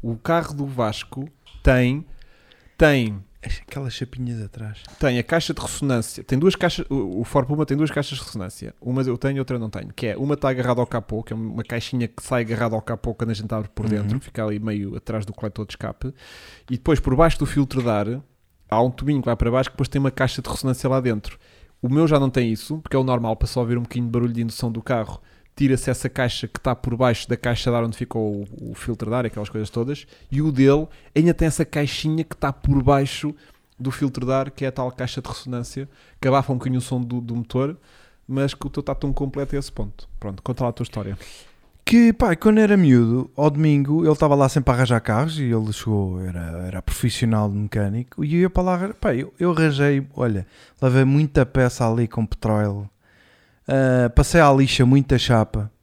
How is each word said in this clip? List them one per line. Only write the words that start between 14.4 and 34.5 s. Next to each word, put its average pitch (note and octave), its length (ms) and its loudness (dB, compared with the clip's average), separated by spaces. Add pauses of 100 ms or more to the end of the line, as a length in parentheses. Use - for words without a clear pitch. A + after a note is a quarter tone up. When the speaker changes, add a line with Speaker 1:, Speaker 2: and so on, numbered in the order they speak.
Speaker 1:
ali G#2 140 -4
meio G#2 360 -6
atrás G#2+ 300 -6
do G2+ 80 -12
coletor G#2+ 320 -8
de - 80 -16
escape. B2+ 400 -10 (560)
E B2+ 80 -4
depois, E3 240 2
por C3 160 0
baixo D#3+ 200 6
do D3 80 0
filtro C3+ 380 0
de A#2+ 60 0
ar, G#2+ 320 -2 (480)
há A2 120 2
um B2+ 80 2
tubinho C3+ 300 -2
que A#2+ 60 -4
vai A#2 100 0
para A#2 160 0
baixo C3 180 0
que - 60 -18
depois C3 140 -2
tem C#3+ 100 -2
uma C#3 120 0
caixa C3 300 -2
de - 80 -10
ressonância C3 400 -2
lá C3 120 2
dentro. A2+ 360 -4 (440)
O B2 80 -2
meu D3+ 180 4
já D3+ 140 6
não C3+ 80 2
tem B2 200 2
isso, B2+ 280 -4
porque - 180 -6
é C3+ 40 4
o C3 40 2
normal, A#2 320 0
para A#2 140 -2
só - 100 -2
ouvir A#2+ 180 0
um A#2+ 40 -2
bocadinho A#2+ 240 -4
de A#2 80 -4
barulho A#2+ 180 0
de A#2 100 -4
indução A2+ 300 -4
do A2+ 100 -6
carro. A#2 400 -4 (340)
Tira-se C3 360 2
essa B2 180 -4
caixa B2 380 -4
que - 100 -12
está B2+ 180 -2
por A#2 220 -4
baixo B2 320 0
da A#2+ 80 -2
caixa A#2+ 320 -2
de A#2+ 80 2
ar A#2 60 0
onde A#2 120 -4
ficou G#2+ 480 -4 (160)
o, A2+ 120 -12
o - 20 -10
filtro A2 380 -6
de A#2+ 40 -2
ar, B2 120 0
aquelas G#2 220 -8
coisas G#2+ 200 -6
todas, B2+ 380 -4 (240)
e C#3 100 0
o D#3 100 2
dele C#3 360 4 (280)
ainda E3 160 6
tem D#3+ 160 2
essa D#3 160 0
caixinha D#3 600 -2
que - 100 -10
está C#3 180 -4
por C#3 300 2
baixo C#3+ 540 2 (440)
do B2+ 120 -4
filtro B2 340 -4
de B2+ 60 -2
ar, C3+ 180 0
que C#3 160 -8